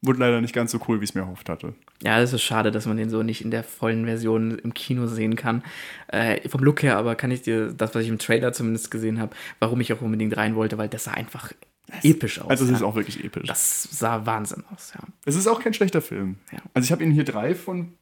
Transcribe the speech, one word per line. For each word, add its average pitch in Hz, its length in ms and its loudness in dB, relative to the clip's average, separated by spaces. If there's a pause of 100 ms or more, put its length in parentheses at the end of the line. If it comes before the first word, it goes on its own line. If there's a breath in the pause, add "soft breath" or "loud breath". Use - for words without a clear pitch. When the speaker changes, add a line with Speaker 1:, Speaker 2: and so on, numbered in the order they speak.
Speaker 1:
wurde 127 200 2
leider 120 200 6
nicht 117 140 -2
ganz 120 160 0
so 120 160 -2
cool, 110 140 2
wie 104 40 -4
ich's - 100 -6
mir 95 80 -2
erhofft 92 260 -10
hatte. - 260 -6 (280)
Speaker 2:
Ja, 110 180 4
das 123 120 4
ist 117 100 0
schade, 110 280 2
dass 110 160 -2
man 110 100 0
den 110 140 -2
so 110 140 0
nicht 113 200 -4
in 113 60 -4
der 113 140 -2
vollen 113 400 -2
Version 113 540 0
im 117 140 -6
Kino 123 360 -2
sehen 113 260 0
kann. 120 300 -2 (420 loud breath)
Äh, 113 420 0
vom 135 140 0
Look 139 220 6
her 123 140 6
aber 113 180 2
kann 123 160 0
ich 127 100 -4
dir, 110 300 0
das, 113 240 -2
was 113 80 2
ich 113 40 -2
im 110 100 -2
Trailer 117 340 2
zumindest 113 400 -2
gesehen 110 280 -2
hab, 110 140 -4 (240 loud breath)
warum 117 220 2
ich 117 120 0
auch 117 80 -2
unbedingt 110 360 0
rein 107 180 2
wollte, 110 240 0
weil 107 100 -2
das 113 160 -8
sah - 80 -6
einfach - 380 -10 (380)
Speaker 1:
Es - 160 -14
Speaker 2:
episch - 360 4
aus, - 100 -10
Speaker 1:
also 135 140 4
es 123 60 4
ist 123 100 4
Speaker 2:
ja. 101 60 2
Speaker 1:
auch 107 80 0
wirklich 104 300 -4
episch. - 240 -8
Speaker 2:
Das - 420 0
sah 113 340 -2
Wahnsinn 110 380 -4 (100)
aus, - 220 -18
ja. - 60 -16 (240)
Speaker 1:
Es 143 100 0
ist 190 140 2
auch 226 120 2
kein 220 140 0
schlechter 185 260 2
Film. 98 360 -6 (160)
Speaker 2:
Ja. - 80 -12 (140)
Speaker 1:
Also 127 120 2
ich 131 60 2
hab - 80 2
ihm 160 100 4
hier 151 140 6
drei 123 320 0
von 180 460 -6